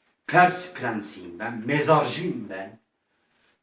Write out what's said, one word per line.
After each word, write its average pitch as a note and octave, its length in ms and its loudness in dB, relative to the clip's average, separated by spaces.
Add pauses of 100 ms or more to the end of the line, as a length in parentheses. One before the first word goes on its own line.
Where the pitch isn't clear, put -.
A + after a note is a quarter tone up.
(260)
Pers - 460 4
prensiyim - 680 -8
ben, A2+ 280 -8
mezarcıyım D3 840 2
ben. F#2+ 280 -12 (840)